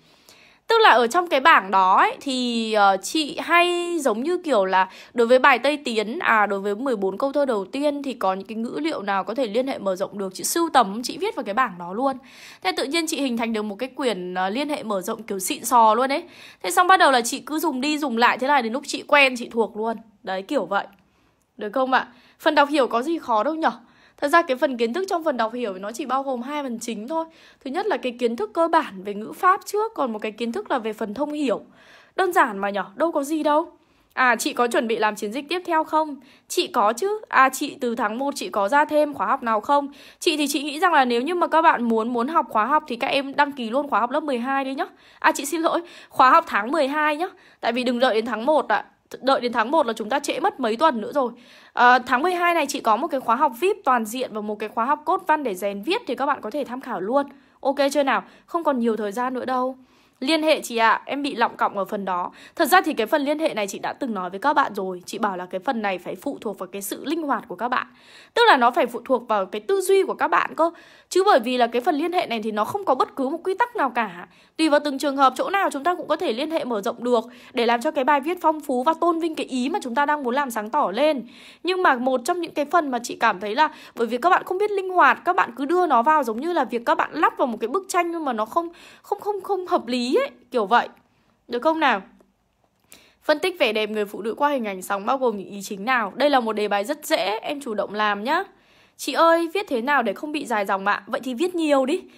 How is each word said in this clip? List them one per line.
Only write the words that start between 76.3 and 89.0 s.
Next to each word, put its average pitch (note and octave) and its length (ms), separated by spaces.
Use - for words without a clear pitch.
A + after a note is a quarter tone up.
liên D4 180
hệ D#4+ 120
mở A#3 180
rộng A#3 220
được A#3+ 200
để A#3+ 120
làm A#3 160
cho D4+ 100
cái C#4+ 120
bài C#4+ 180
viết E4+ 200
phong D#4 180
phú B3+ 240
và D#4+ 100
tôn E4 260
vinh D#4+ 160
cái - 100
ý B3+ 240
mà F4+ 120
chúng A#3+ 140
ta C#4+ 100
đang D4 180
muốn A#3+ 120
làm C#4 160
sáng G#3+ 180
tỏ B3 240
lên. C#4 340
Nhưng F#4 200
mà D#4 120
một B3+ 300
trong F4 160
những D#4+ 120
cái D4 120
phần D4+ 260
mà B3 120
chị - 120
cảm G#3+ 240
thấy G#3 160
là D4+ 160
bởi A#3 120
vì A#3 100
các D#4+ 120
bạn F#4 140
không F#4 140
biết G#4 140
linh F#4+ 180
hoạt, D#4+ 360
các F4+ 100
bạn - 200
cứ C4+ 100
đưa F4 220
nó B3 140
vào D4+ 220
giống A3+ 160
như E4+ 140
là D#4 100
việc A#3 220
các D#4 100
bạn - 180
lắp G4+ 240
vào D4+ 100
một A3 140
cái A3+ 60
bức D4 200
tranh F4 240
nhưng E4 140
mà C4 80
nó A3 120
không, E4+ 240